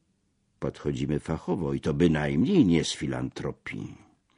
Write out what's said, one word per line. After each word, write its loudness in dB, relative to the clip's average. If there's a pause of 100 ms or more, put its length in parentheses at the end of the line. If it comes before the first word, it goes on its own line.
(600)
podchodzimy -2
fachowo -4
i -2
to -2
bynajmniej 4
nie 4
z -4
filantropii. -8 (400)